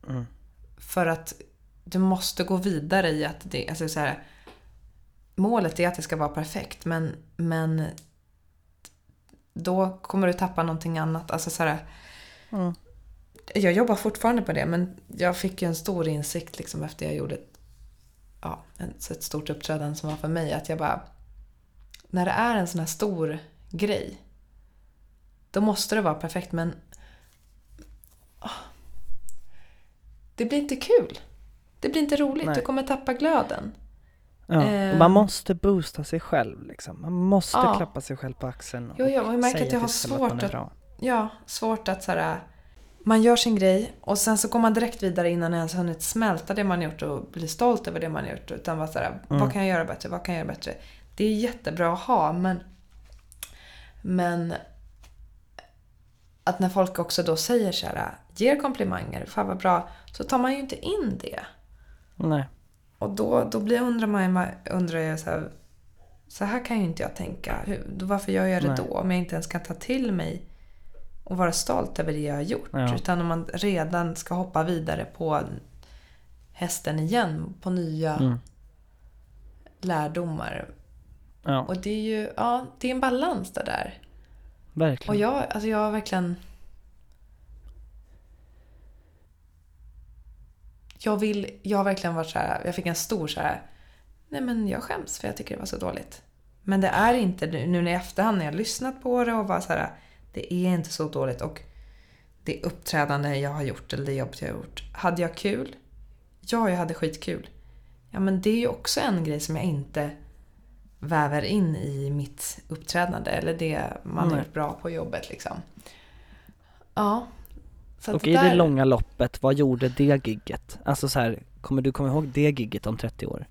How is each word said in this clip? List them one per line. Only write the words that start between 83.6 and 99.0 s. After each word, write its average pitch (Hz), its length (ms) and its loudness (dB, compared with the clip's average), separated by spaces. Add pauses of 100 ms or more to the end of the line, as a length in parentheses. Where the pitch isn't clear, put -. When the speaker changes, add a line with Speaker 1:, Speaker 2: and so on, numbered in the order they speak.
Speaker 2:
där. - 340 -4 (720)
Speaker 1:
Verkligen. 156 380 2
Speaker 2:
Och 208 60 4
jag, 247 340 2
alltså 214 180 -2
jag 214 100 2
har 214 120 2
verkligen... 185 460 0 (4000)
Jag 214 180 2
vill, 208 340 0 (120)
jag 196 160 2
har 196 60 4
verkligen 190 320 0
varit 165 140 -2
så - 80 -2
här, - 260 0
jag 175 100 0
fick 175 120 -4
en 170 80 0
stor 170 320 -2
så - 140 -6
här, 151 220 -2 (640)
"Nej, 294 120 -6
men 233 280 0
jag - 140 -2
skäms - 360 -8
för - 100 -6
jag - 80 -6
tycker - 180 -8
det - 40 -10
var - 80 -8
så - 120 -6
dåligt." - 440 -8 (400)
Men 196 180 2
det 190 80 4
är 226 260 4
inte 190 320 0
nu, 165 200 -2
nu 175 240 2
i - 20 0
efterhand 190 460 0
när 165 60 0
jag 147 80 -4
har 160 60 -4
lyssnat 262 440 -4